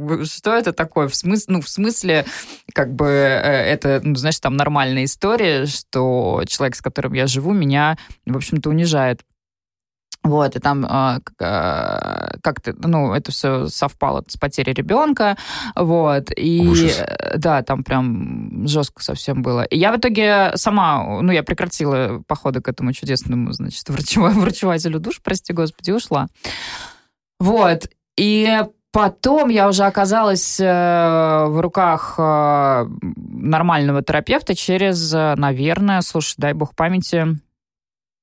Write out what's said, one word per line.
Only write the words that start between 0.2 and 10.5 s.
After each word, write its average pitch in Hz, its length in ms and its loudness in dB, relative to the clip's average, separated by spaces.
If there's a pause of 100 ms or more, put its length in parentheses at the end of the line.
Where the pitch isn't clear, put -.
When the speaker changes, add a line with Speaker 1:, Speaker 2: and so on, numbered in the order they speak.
Speaker 1:
что 208 300 -2
это 226 180 0
такое? 160 340 -2
В 131 60 -6
смыс-, 202 340 -2
ну, 180 140 0
в - 80 -8
смысле, 190 560 0 (480)
как 135 220 -2
бы, 147 100 0
э, 139 340 4 (320)
это, 139 320 0
ну, 147 120 0
знаешь, 147 240 -2
там 131 180 -2
нормальная 135 460 0
история, 170 640 0
что 127 800 -2
человек, 131 280 -4
с - 60 -14
которым 131 320 -6
я 127 140 0
живу, 135 260 -2
меня, 151 420 2 (300)
в 123 100 -2
общем-то, 131 360 -2
унижает. 151 500 2 (1000)
Вот, 147 360 2